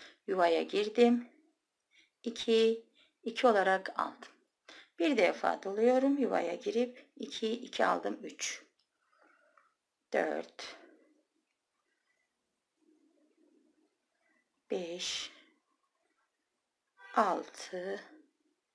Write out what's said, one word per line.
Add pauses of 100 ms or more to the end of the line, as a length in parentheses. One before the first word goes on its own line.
(280)
Yuvaya
girdim. (960)
İki, (380)
iki
olarak
aldım. (720)
Bir
defa
doluyorum.
Yuvaya
girip (100)
iki,
iki
aldım.
Üç, (1500)
dört, (4000)
beş, (1800)
altı (760)